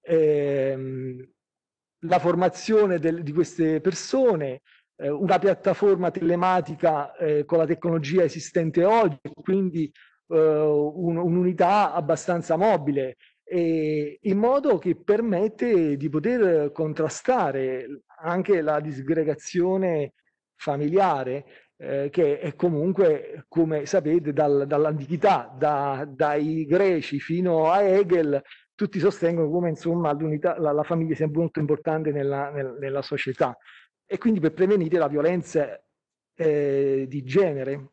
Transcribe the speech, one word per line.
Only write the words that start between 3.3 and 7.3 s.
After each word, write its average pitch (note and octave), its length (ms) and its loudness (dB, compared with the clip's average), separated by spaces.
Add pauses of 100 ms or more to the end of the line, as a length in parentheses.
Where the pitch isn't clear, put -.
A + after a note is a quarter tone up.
queste D#3+ 480 0
persone, E3+ 840 -2 (340)
eh, D3 100 -6
una E3+ 320 0
piattaforma F#3 720 2
telematica, E3+ 1040 0
eh, D3+ 300 -2